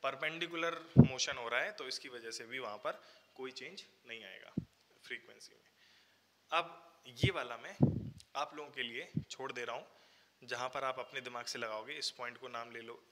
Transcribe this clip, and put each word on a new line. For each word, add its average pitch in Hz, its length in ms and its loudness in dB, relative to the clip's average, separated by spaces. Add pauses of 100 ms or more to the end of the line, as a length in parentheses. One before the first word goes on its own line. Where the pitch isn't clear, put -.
परपेंडिकुलर 165 920 -2
मोशन 131 400 10
हो 120 120 -4
रहा 120 120 4
है, 190 100 0
तो 147 160 -6
इसकी 131 220 -6
वजह 117 220 -8
से 117 140 -6
भी 123 140 -6
वहाँ 107 180 -6
पर 160 260 -4 (320)
कोई 131 160 -8
चेंज 151 340 -10 (220)
नहीं 113 160 -10
आएगा - 300 -14 (500)
फ्रीक्वेंसी 110 520 -12
में। - 120 -20 (840)
अब 165 320 2 (240)
ये 123 240 4
वाला 120 260 -2
मैं 151 180 -12 (600)
आप 147 200 0
लोगों 147 160 -10
के 131 120 -4
लिए 120 280 -6 (180)
छोड़ 131 220 -6
दे 123 140 -4
रहा 117 100 -4
हूँ, 139 120 -8 (560)
जहाँ 123 260 -2
पर 135 140 -2
आप 131 160 0
अपने 131 220 -6
दिमाग 123 240 -6
से - 140 -4
लगाओगे। 113 340 -4
इस 147 180 -4
पॉइंट 120 260 -8
को 131 100 -12
नाम 120 240 -6
ले 117 100 -10
लो 113 300 -12